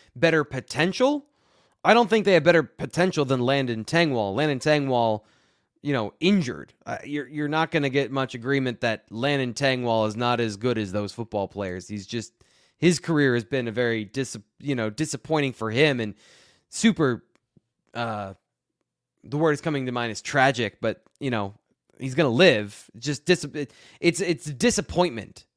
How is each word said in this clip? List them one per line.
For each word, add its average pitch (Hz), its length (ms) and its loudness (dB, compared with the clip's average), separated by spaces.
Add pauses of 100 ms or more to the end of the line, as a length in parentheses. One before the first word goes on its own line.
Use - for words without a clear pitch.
(140)
better 160 300 2
potential. 190 840 0 (580)
I 208 100 6
don't 233 140 6
think 214 180 2
they 196 80 6
have 156 100 4
better 170 180 6
potential 160 600 -2
than 131 160 0
Landon 123 440 0
Tengwall. 123 520 0
Landon 139 240 0
Tengwall, 127 640 0 (600)
you 143 100 -4
know, 110 280 -4
injured. 147 540 0 (120)
Uh, 120 180 -6
you're, 143 220 -8
you're 147 220 -6
not 156 240 -2
gonna 143 160 2
get 131 240 0
much 135 240 -4
agreement 127 460 -2
that 113 280 -2
Landon 127 420 -2
Tengwall 123 540 0
is 107 80 -4
not 120 240 0
as 113 180 -2
good 113 220 -2
as 101 140 -4
those 104 200 -4
football 104 360 -6
players. 92 400 -8
He's 104 180 -10
just, - 260 -8 (440)
his 165 240 2
career 147 340 2
has 117 100 0
been 127 220 -4
a 113 60 -6
very 113 320 -2
dis-, 123 320 -6 (240)
you 139 160 -2
know, 110 140 -2
disappointing 143 640 -2
for 110 180 -6
him 139 260 2
and 107 160 -4 (540)
super, 151 560 2 (720)
uh, 107 400 -6 (880)
the 143 140 -6
word 156 140 4
is 143 80 -2
coming 143 260 -2
to 127 60 -4
mind 120 200 -4
is - 100 -10
tragic, 127 580 0
but, 110 220 -2 (180)
you 139 100 -4
know, 104 240 -2 (440)
he's 131 160 -8
gonna 147 140 2
live. 117 600 4 (100)
Just 135 260 -6
dis-, 170 200 2
it, 147 280 -10 (280)
it's, 170 200 0
it's 175 240 -2
disappointment, 151 1000 -2 (100)